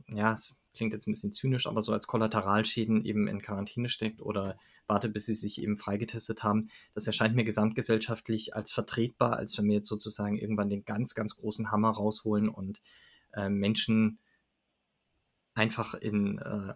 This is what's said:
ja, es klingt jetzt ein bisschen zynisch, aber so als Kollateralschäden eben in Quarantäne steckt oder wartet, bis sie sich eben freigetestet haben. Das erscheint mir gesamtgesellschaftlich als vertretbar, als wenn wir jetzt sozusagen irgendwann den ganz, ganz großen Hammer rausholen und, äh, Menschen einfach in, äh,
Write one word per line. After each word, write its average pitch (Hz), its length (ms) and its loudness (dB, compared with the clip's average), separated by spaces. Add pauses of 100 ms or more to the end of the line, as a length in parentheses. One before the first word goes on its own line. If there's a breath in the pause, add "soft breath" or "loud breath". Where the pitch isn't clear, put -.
ja, 107 260 2
es - 260 -8 (140)
klingt 110 200 -2
jetzt 104 140 -6
ein 107 40 0
bisschen 104 200 -4
zynisch, 131 360 0
aber 110 140 0
so 110 120 -2
als 104 140 -2
Kollateralschäden 110 960 2
eben 104 220 0
in 104 140 -4
Quarantäne 107 480 -4
steckt 110 320 -4
oder 98 360 -4 (300 soft breath)
wartet, 104 260 2
bis 107 140 -4
sie 110 80 0
sich - 260 -6
eben 104 160 0
freigetestet 107 640 -4
haben. 110 260 2 (240 loud breath)
Das 107 140 -2
erscheint 113 280 2
mir 120 80 4
gesamtgesellschaftlich 110 1120 0
als 110 160 -6
vertretbar, 120 640 0
als - 200 -4
wenn 104 80 2
wir 104 100 6
jetzt 104 120 0
sozusagen 104 500 -4
irgendwann 104 320 0
den 101 140 -2
ganz, 113 320 -4
ganz 107 200 -4
großen 107 360 -4
Hammer 107 200 4
rausholen 107 580 0
und, 98 320 -8 (520 soft breath)
äh, 98 160 -2
Menschen 110 680 4 (1300 soft breath)
einfach 110 400 0
in, 104 460 0
äh, 101 360 -6